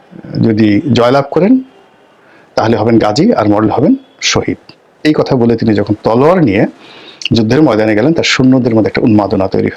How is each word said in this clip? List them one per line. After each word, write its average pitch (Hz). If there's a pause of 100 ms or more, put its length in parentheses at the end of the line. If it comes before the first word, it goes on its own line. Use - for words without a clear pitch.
(420)
যদি 107 (120)
জয়লাভ 139
করেন 214 (960)
তাহলে 110
হবেন 110
গাজী, 110
আর 101
মরলে 104
হবেন 147 (260)
শহীদ। - (460)
এই 156
কথা 147
বলে 117
তিনি 113
যখন 101
তলোয়ার 147
নিয়ে 104 (680)
যুদ্ধের 117
ময়দানে 110
গেলেন, 127
তার 156
সৈন্যদের 127
মধ্যে 104
একটা -
উন্মাদনা 101
তৈরি 104